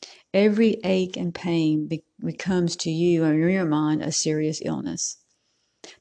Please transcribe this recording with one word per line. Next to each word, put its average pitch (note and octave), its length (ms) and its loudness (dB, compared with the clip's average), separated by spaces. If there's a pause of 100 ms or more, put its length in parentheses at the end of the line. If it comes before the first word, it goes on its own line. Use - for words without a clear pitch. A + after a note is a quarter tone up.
(340)
Every G#3 480 4
ache F#3 340 0
and F3 160 -4
pain D#3 540 0
be-, D#3 160 -6 (160)
becomes E3+ 600 -2
to - 120 -4
you E3 340 2
or D#3 100 4
your F3+ 300 2
mind D3+ 380 0
a - 80 -4
serious D#3 540 -2
illness. - 540 -8 (840)